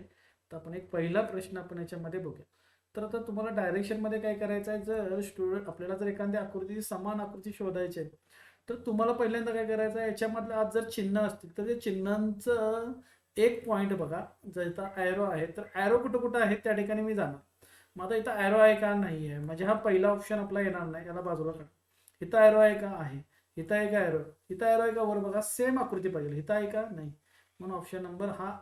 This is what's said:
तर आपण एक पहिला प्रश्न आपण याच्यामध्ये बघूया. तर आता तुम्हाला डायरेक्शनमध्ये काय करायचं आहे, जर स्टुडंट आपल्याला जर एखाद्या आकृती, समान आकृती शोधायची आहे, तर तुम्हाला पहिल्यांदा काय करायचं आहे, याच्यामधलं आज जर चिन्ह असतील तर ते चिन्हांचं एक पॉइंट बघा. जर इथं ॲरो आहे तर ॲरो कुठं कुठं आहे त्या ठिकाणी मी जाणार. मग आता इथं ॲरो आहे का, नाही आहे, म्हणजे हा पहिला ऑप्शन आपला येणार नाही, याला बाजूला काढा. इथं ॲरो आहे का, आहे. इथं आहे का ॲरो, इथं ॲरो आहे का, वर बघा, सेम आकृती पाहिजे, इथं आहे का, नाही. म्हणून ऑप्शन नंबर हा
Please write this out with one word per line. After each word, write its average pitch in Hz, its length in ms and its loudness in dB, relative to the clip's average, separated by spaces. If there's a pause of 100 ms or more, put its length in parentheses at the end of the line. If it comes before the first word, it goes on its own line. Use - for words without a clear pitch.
(520)
तर 165 60 -12
आपण 165 160 -12
एक 175 160 -10
पहिला 175 340 2
प्रश्न 190 340 -8
आपण 170 220 -10
याच्यामध्ये 165 400 -8
बघूया. 151 260 -10 (500)
तर 208 80 -6
आता 220 240 -4
तुम्हाला 214 280 -4
डायरेक्शनमध्ये 208 680 0
काय 214 140 0
करायचं 208 360 -2
आहे, 208 120 -4
जर 202 380 -2
स्टुडंट 196 460 -4
आपल्याला 180 280 -6
जर 202 120 -2
एखाद्या 202 340 -2
आकृती, 202 420 -6
समान 208 360 -4
आकृती 202 340 -8
शोधायची 180 460 -4
आहे, 156 100 -6 (600)
तर 240 160 -8
तुम्हाला 226 280 4
पहिल्यांदा 226 400 0
काय 220 140 -2
करायचं 220 320 0
आहे, 220 100 -2
याच्यामधलं 220 460 -2
आज 214 180 0
जर 226 160 0
चिन्ह 202 320 0
असतील 190 360 -4
तर 208 100 -4
ते 240 140 -2
चिन्हांचं 214 1120 0 (460)
एक 233 280 4
पॉइंट 196 280 0
बघा. 165 280 -4 (240)
जर 175 220 -4
इथं 196 200 -6 (100)
ॲरो 190 260 0
आहे 165 240 0
तर 190 160 -10 (120)
ॲरो 208 240 4
कुठं 247 200 -2
कुठं 240 200 0
आहे 208 160 4
त्या 214 200 0
ठिकाणी 214 260 0
मी 220 140 -2
जाणार. 147 220 -2 (580)
मग 180 100 -8
आता 226 100 0
इथं 220 180 -2
ॲरो 208 240 4
आहे 220 180 10
का, 208 200 2
नाही 160 320 -2
आहे, 147 120 -6
म्हणजे 160 260 -4
हा 208 100 4
पहिला 208 340 4
ऑप्शन 202 300 0
आपला 202 220 -2
येणार 180 240 -2
नाही, 165 220 -8
याला 175 140 -8
बाजूला 165 300 -2
काढा. 156 160 -12 (540)
इथं 175 180 0
ॲरो 214 200 12
आहे 214 160 10
का, 202 140 -4
आहे. 147 320 -6 (360)
इथं 160 180 -2
आहे 208 120 2
का 208 120 4
ॲरो, 160 200 2 (300)
इथं 196 160 -4
ॲरो 226 180 6
आहे 226 80 2
का, 226 120 0
वर 208 160 2
बघा, 196 240 -2
सेम 262 360 0
आकृती 185 300 -2
पाहिजे, 147 280 -4
इथं 156 160 -4
आहे 208 160 0
का, 214 220 -2
नाही. 156 200 -10 (480)
म्हणून 185 180 -6
ऑप्शन 185 260 -8
नंबर 180 280 -6
हा 202 200 -6 (100)